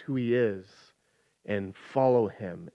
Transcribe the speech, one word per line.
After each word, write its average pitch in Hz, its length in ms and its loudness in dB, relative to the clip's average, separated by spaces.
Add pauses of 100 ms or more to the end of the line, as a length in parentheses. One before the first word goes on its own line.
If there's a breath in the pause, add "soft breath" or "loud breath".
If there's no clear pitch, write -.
who 139 100 -4
he 120 180 0
is 104 320 0 (800)
and 98 300 -6 (160)
follow 127 360 4
him 87 480 -10